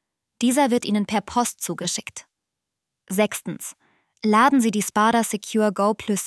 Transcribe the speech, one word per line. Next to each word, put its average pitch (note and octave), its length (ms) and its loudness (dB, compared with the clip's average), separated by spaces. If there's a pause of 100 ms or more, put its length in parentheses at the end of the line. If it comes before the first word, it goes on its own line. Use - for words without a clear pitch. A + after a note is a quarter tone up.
(420)
Dieser C4 300 2
wird A#3+ 140 0
Ihnen G#3 200 0
per G#3+ 160 -2
Post - 400 -2
zugeschickt. - 680 -8 (840)
Sechstens, - 680 -4 (500)
laden A#3+ 340 6
Sie A3+ 120 2
die G#3 100 -2
Sparda A3+ 420 2
Secure G#3+ 480 -2
Go G3+ 220 0
Plus G#3 340 -4